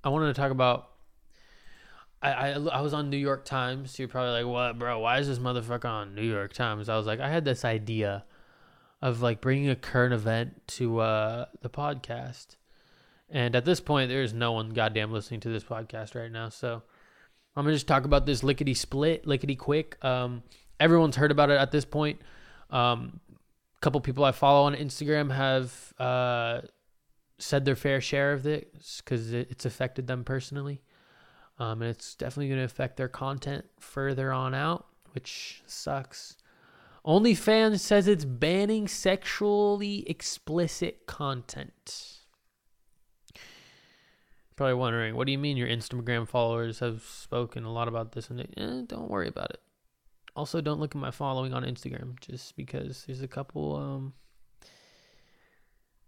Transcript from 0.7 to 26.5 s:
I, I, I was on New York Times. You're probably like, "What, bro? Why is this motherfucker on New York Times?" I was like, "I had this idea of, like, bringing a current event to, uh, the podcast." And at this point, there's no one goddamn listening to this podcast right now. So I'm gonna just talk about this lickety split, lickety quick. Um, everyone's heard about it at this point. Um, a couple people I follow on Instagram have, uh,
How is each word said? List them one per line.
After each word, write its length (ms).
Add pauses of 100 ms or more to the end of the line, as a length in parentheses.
I, 200
I, 260
I 40
was 120
on 160
New 80
York 280
Times. 540
You're 80
probably 360
like, 80
"What, 280
bro? 200
Why 200
is 80
this 120
motherfucker 460
on 300
New 80
York 300
Times?" 360
I 80
was 80
like, 140
"I 100
had 160
this 200
idea 600 (760)
of, 200
like, 200
bringing 280
a 60
current 380
event 540
to, 320
uh, 460 (160)
the 80
podcast." 840 (760)
And 260
at 100
this 140
point, 300
there's 240
no 200
one 160
goddamn 420
listening 300
to 80
this 140
podcast 520
right 160
now. 180
So 320 (720)
I'm 100
gonna 100
just 120
talk 180
about 200
this 180
lickety 300
split, 540
lickety 280
quick. 480
Um, 400 (360)
everyone's 360
heard 160
about 180
it 80
at 140
this 140
point. 360 (480)
Um, 500 (560)
a 60
couple 200
people 220
I 80
follow 340
on 100
Instagram 560
have, 680
uh, 640 (760)